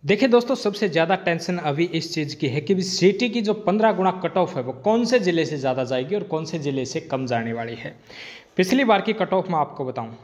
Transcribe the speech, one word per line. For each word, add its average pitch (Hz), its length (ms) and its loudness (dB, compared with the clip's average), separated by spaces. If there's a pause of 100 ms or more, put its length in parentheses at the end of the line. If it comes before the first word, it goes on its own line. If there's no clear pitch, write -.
देखिए 208 260 2
दोस्तों, 240 260 4
सबसे 208 340 -2
ज़्यादा 165 260 2
टेंशन 175 420 -2
अभी 151 280 0
इस 160 280 -4
चीज़ 143 220 -4
की 147 120 -4
है 117 140 -2
कि 190 120 0
भी 185 100 0
सिटी 190 460 2
की 233 120 -2
जो 208 120 0
पन्द्रह 214 380 2
गुना 190 200 2 (120)
कट 170 140 -2
ऑफ 180 180 0
है, 131 80 -4
वो 123 100 -6
कौन 226 320 0
से 247 140 2
ज़िले 170 260 2
से 147 120 -6
ज़्यादा 131 260 0
जाएगी 131 320 -2
और 208 80 -2
कौन 160 220 -4
से 160 140 -6
ज़िले 135 260 -2
से 156 160 -6
कम 131 240 -4
जाने 117 280 -2
वाली 117 220 -8
है। - 200 -14 (640)
पिछली 214 260 4
बार 208 180 6
की 214 120 0
कट 190 200 0
ऑफ 185 160 0
मैं 165 100 0
आपको 143 260 -4
बताऊं 117 280 -8 (100)